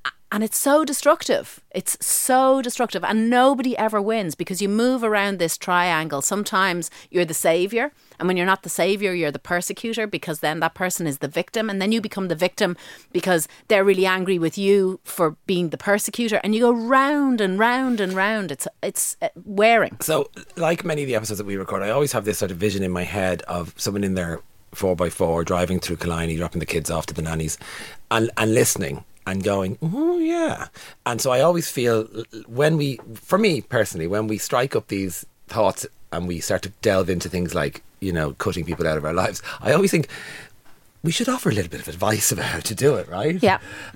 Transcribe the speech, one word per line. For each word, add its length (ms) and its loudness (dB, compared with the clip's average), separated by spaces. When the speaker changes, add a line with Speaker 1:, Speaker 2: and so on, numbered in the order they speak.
Speaker 1:
and 120 0
it's 140 -2
so 260 4
destructive. 760 0
It's 280 -4
so 600 4
destructive, 400 -2
and 260 2
nobody 480 4
ever 240 2
wins 320 0
because 300 -6
you 60 2
move 340 2
around 340 2
this 220 0
triangle. 640 0
Sometimes 680 0
you're 120 2
the 120 -6
saviour, 560 2
and 100 -2
when 80 2
you're 120 2
not 160 2
the 60 -10
saviour, 440 0
you're 160 0
the 80 -4
persecutor, 680 -4
because 320 -6
then 200 -2
that 140 0
person 320 -2
is 140 -2
the 80 -4
victim, 420 -2
and 100 -4
then 120 0
you 100 0
become 280 -4
the 60 -2
victim 400 0
because 360 0
they're 160 6
really 240 4
angry 320 0
with 180 0
you 460 4
for 320 0
being 240 0
the 80 -8
persecutor, 680 0
and 120 2
you 60 2
go 100 6
round 680 2
and 200 2
round 420 2
and 120 -2
round. 380 0
It's, 160 -6
it's, 400 -4
uh, 80 -2
wearing. 560 4
Speaker 2:
So, 300 0
like 260 0
many 200 -2
of 40 -4
the 80 0
episodes 220 -2
that 80 -6
we 120 -4
record, 260 -4
I 80 0
always 200 2
have 140 0
this 140 0
sort 100 0
of 80 -6
vision 240 0
in 100 0
my 120 -2
head 400 -2
of 340 -6
someone 260 -4
in 120 -2
their 260 -4
four 240 0
by 160 0
four 320 0
driving 360 0
through 180 -6
Killiney, 400 -2
dropping 220 -4
the 60 -4
kids 240 -4
off 160 -2
to 80 -10
the 80 -6
nannies, 380 -4
and, 260 2
and 200 2
listening 480 0
and 160 -2
going, 400 0
"Oh, 380 0
yeah." 480 -2
And 160 -2
so 100 2
I 80 4
always 320 4
feel 420 2
l-, 100 -8
l-, 120 -14
when 300 2
we, 240 -2
for 220 0
me 240 4
personally, 440 0
when 220 0
we 100 -2
strike 380 0
up 140 -2
these 360 -4
thoughts 380 0
and 160 -4
we 140 -4
start 220 -2
to 60 -6
delve 280 2
into 200 -2
things 260 -2
like, 280 -4
you 100 -2
know, 220 0
cutting 320 -4
people 200 -2
out 120 0
of 80 -4
our 80 -2
lives, 280 -2
I 100 2
always 200 4
think 180 0
we 100 0
should 160 -2
offer 200 -2
a 40 2
little 180 -2
bit 80 -10
of 80 -14
advice 460 0
about 140 -4
how 120 -4
to 160 -6
do 200 4
it, 120 -4
right? 340 -2
Speaker 1:
Yeah. 180 4